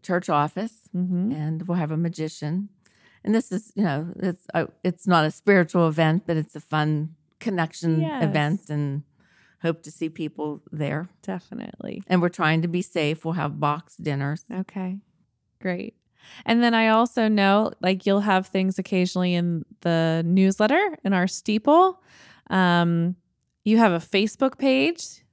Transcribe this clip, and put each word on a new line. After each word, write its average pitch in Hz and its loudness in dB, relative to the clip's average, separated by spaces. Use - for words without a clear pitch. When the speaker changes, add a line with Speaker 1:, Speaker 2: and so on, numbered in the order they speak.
Speaker 1:
church 190 -2
office, 160 -2
Speaker 2:
Mm-hmm. 180 -2
Speaker 1:
and 160 -6
we'll 175 0
have 156 -2
a 156 -2
magician. 165 -4
And 208 0
this 226 -2
is, - -6
you 196 -2
know, 151 -2
it's, 180 -6
uh, 165 0
it's 180 -4
not 170 4
a 156 0
spiritual 175 2
event, 160 2
but 165 0
it's 151 -4
a 147 -12
fun 156 -2
connection 165 -2
Speaker 2:
Yes. 247 -2
Speaker 1:
event, 151 -2
and 147 -4
hope 165 -2
to 151 -18
see 160 -6
people 151 -8
there. 151 -6
Speaker 2:
Definitely. - -12
Speaker 1:
And 180 2
we're 175 2
trying 160 0
to 175 -2
be 175 -2
safe. 156 -4
We'll 165 -4
have 147 -4
boxed 147 -4
dinners. 143 -6
Speaker 2:
Okay. 185 -10
Great. 180 -8
And 233 2
then 233 2
I 226 2
also 226 2
know, 208 4
like, 185 0
you'll 196 4
have 190 2
things 190 -2
occasionally 180 0
in 175 -2
the 165 0
newsletter, 214 2
in 196 0
our 185 2
steeple. 311 2
Um, 175 2
you 220 4
have 220 6
a 165 0
Facebook 214 0
page 269 0